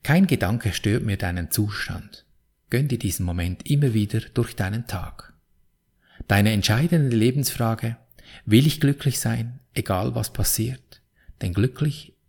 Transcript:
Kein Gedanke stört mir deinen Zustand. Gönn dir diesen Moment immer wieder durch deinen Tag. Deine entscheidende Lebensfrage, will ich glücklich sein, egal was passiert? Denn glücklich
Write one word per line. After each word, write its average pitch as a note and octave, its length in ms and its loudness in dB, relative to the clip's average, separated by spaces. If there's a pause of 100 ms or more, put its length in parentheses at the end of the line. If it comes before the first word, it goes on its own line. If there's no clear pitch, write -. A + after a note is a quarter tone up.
Kein F3 260 4
Gedanke G#2+ 460 0
stört - 320 -2
mir G2+ 100 -2
deinen F2 360 -4
Zustand. - 720 -6 (440)
Gönn C3 200 0
dir A#2+ 100 -2
diesen F#2+ 260 -4
Moment F2 440 -4
immer C#3+ 240 2
wieder A2 260 0
durch - 380 -4
deinen G#2+ 300 -4
Tag. - 460 -10 (960)
Deine G2+ 240 4
entscheidende B2 640 2
Lebensfrage, A#2 800 0 (500)
will B2 220 6
ich - 140 0
glücklich C#3 400 0
sein, A#2 400 -4 (120)
egal G#2 420 -2
was A2 180 -4
passiert? - 680 -2 (400)
Denn F#2 120 -2
glücklich B2+ 600 -2 (140)